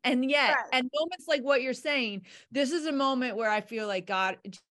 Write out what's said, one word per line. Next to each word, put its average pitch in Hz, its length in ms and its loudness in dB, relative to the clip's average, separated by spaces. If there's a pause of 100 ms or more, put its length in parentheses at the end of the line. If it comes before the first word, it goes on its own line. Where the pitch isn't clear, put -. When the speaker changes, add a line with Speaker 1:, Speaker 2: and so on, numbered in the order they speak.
Speaker 1:
and 254 260 2
yet, 277 300 4
Speaker 2:
Right. - 140 -4
Speaker 1:
and 254 200 0
moments 330 340 -4
like 294 160 2
what 277 200 4
you're 262 100 -2
saying, 240 520 -2 (260)
this 262 200 0
is 320 160 -2
a 311 60 0
moment 254 440 0
where 226 140 0
I 214 100 2
feel 214 260 -6
like 190 200 -4
God, 190 320 0 (340)